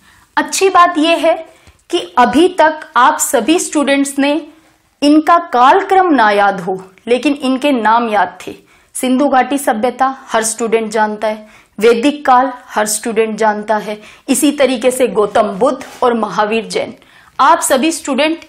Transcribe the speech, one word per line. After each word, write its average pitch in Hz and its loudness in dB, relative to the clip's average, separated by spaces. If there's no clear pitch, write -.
अच्छी - 0
बात 349 4
यह 311 2
है 330 2
कि 339 -2
अभी 254 4
तक 311 0
आप 277 4
सभी 285 0
स्टूडेंट्स 277 -2
ने 285 0
इनका 302 4
कालक्रम 370 4
ना 220 4
याद 202 0
हो, 185 -6
लेकिन 247 0
इनके 262 -2
नाम 226 0
याद 190 -2
थे। - -14
सिंधु 262 0
घाटी 254 0
सभ्यता 247 -2
हर 220 -2
स्टूडेंट 226 -4
जानता 214 -2
है, 214 -8
वैदिक 240 2
काल 262 4
हर 214 -4
स्टूडेंट 220 -4
जानता 214 -2
है, 208 -8
इसी 277 2
तरीके 262 0
से 247 0
गौतम 208 0
बुद्ध 262 -2
और 247 2
महावीर 208 -2
जैन - -8
आप 311 4
सभी 302 0
स्टूडेंट 302 -4